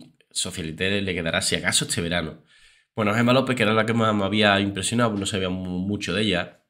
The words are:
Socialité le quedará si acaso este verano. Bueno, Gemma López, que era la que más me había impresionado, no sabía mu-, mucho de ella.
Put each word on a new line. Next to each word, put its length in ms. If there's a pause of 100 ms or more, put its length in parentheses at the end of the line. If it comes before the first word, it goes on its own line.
(300)
Socialité 720
le 120
quedará 280
si 140
acaso 280
este 160
verano. 420 (540)
Bueno, 180
Gemma 200
López, 200
que 100
era 100
la 100
que 80
más 220
me 100
había 360
impresionado, 540
no 120
sabía 240
mu-, 280
mucho 360
de 80
ella. 480